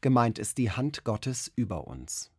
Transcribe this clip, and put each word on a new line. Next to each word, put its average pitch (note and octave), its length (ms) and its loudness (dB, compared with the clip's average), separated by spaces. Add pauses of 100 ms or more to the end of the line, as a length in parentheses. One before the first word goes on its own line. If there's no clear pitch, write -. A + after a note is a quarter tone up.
gemeint A#2+ 380 4
ist - 200 -4
die A#2+ 120 2
Hand C#3+ 320 -2
Gottes A#2+ 540 -4
über F2+ 320 -2
uns. - 500 -10